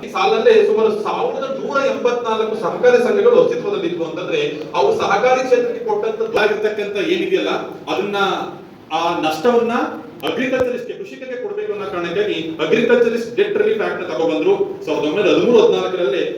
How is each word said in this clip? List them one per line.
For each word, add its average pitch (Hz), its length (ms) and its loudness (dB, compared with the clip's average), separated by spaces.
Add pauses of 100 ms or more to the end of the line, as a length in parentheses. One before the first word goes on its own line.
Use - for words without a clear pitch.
ಈ - 100 -10
ಸಾಲಲ್ಲೇ 220 380 4 (160)
ಸುಮಾರು 220 200 4 (160)
ಸಾವಿರದ - 400 -2 (140)
ನೂರ 277 180 -2 (140)
ಎಂಬತ್ನಾಲ್ಕು 220 720 -2
ಸಹಕಾರಿ 240 420 4
ಸಂಘಗಳು 208 360 4
ಅಸ್ತಿತ್ವದಲ್ಲಿದ್ವು 170 680 -2
ಅಂತಂದ್ರೆ 170 320 -4 (380)
ಅವು 202 100 4 (120)
ಸಹಕಾರಿ 247 460 2
ಕ್ಷೇತ್ರಕ್ಕೆ 240 420 2
ಕೊಟ್ಟಂತ 214 520 -2
ಆಗಿರ್ತಕ್ಕಂಥ 202 560 -2 (160)
ಏನಿದೆಯಲ್ಲ 175 400 0 (380)
ಅದನ್ನ, 202 260 -2 (800)
ಆ - 20 0 (280)
ನಷ್ಟವನ್ನ 233 460 0 (560)
ಅಗ್ರಿಕಲ್ಚರಿಸ್ಟ್ಗೆ, 254 720 -2
ಕೃಷಿಕರಿಗೆ 254 460 -12
ಕೊಡ್ಬೇಕು 208 320 -6
ಅನ್ನೋ 196 180 -8
ಕಾರಣಕ್ಕಾಗಿ 175 420 -2 (280)
ಅಗ್ರಿಕಲ್ಚರಿಸ್ಟ್ 240 760 2
ಡೆಟ್ - 220 0
ರಿಲೀಫ್ 214 260 2
ಆಕ್ಟ್ - 160 -6
ನ 170 80 -8
ತಗೊಬಂದ್ರು. 160 440 2 (300)
ಸಾವಿರದ 151 240 -2
ಒಂಬೈನೂರ 202 280 2
ಹದಿಮೂರು 233 280 6
ಹದಿನಾಲ್ಕರಲ್ಲಿ 185 580 0 (140)